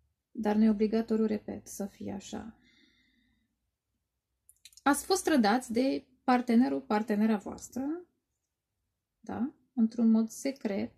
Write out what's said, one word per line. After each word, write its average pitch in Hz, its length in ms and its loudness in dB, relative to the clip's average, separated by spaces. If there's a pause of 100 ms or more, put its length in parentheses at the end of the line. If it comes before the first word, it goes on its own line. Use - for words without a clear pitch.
(300)
Dar 208 260 -2
nu 220 80 4
e 220 60 6
obligatoriu, 220 560 0
repet, 208 400 -6
să - 200 -10
fie 202 260 -12
așa. - 440 -12 (2250)
Ați 285 220 2
fost 370 200 0
trădați 247 480 2
de 269 340 0 (180)
partenerul, 247 560 2
partenera 214 560 0
voastră, 294 720 -8 (1120)
da? 208 340 -6 (180)
Într-un 226 380 2
mod 220 180 4
secret, 226 680 -6